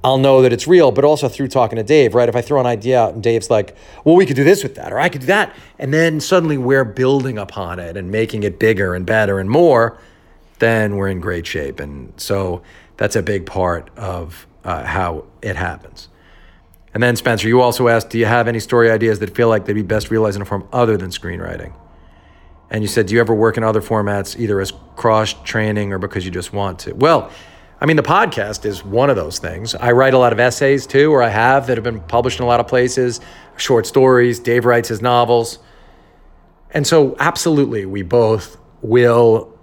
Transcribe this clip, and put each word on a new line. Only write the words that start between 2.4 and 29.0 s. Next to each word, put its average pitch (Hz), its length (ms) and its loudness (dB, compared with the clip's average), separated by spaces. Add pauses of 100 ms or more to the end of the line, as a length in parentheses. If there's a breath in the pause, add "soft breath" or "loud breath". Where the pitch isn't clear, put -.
throw 143 180 -2
an 123 60 0
idea 120 340 0
out 101 140 0
and 110 60 -10
Dave's 117 300 -2
like, 107 240 0 (300 loud breath)
"Well, 165 100 6
we 190 100 6
could 135 120 -2
do 139 80 2
this - 180 4
with - 140 -10
that, - 160 -14
or 120 80 -4
I 175 80 0
could 135 140 -8
do 127 40 -8
that," 202 260 0 (280 loud breath)
and 139 120 -4
then 160 280 0
suddenly 160 380 0
we're 131 260 2
building 127 540 -2
upon 90 420 -10
it 85 160 -12
and 92 160 -8
making 110 320 -4
it 92 160 -4
bigger 98 340 2
and 90 100 -6
better 98 360 0
and 95 100 -6
more, 127 480 4 (600 soft breath)
then 110 340 0
we're 98 140 -4
in 95 100 -6
great 85 260 -6
shape. 71 360 -10
And 71 380 -14
so 95 440 -6 (340 soft breath)
that's - 200 -4
a 101 60 -2
big 98 240 -6
part 87 500 -4
of, 87 500 -12 (160)
uh, 82 220 -8
how 87 400 -6 (180)
it 98 140 -8
happens. - 520 -12 (840 soft breath)
And 110 80 -2
then 120 140 2
Spencer, 113 320 -2
you 123 120 4
also 123 280 2
asked, 117 220 0
"Do 117 80 -4
you 113 80 2
have 117 200 2
any 117 140 -4
story 117 320 2
ideas 110 260 0
that 98 160 -8
feel 117 140 2
like 110 160 0
they'd 104 80 -6
be 107 100 -2
best 104 260 -4
realized 110 280 0
in 101 60 -8
a - 20 -8
form 98 280 -8
other 117 240 2
than 92 140 -6
screenwriting?" 85 640 -12 (960 soft breath)
And 107 140 -4
you 104 60 -4
said, 104 180 0
"Do 98 80 -4
you 117 60 4
ever 113 140 2
work 107 220 2
in 113 60 -2
other 110 180 0
formats, 104 580 -4
either 104 220 -2
as 95 120 -6 (240)
cross-training 107 960 -2
or 95 60 -6
because 92 260 -8
you 92 80 -8
just 90 200 -10
want 98 280 -6
to?" - 140 -12
Well, 139 360 2 (500 loud breath)
I 143 60 0
mean, 156 100 2
the 143 60 2
podcast 123 600 -2
is 92 200 -6
one 113 240 0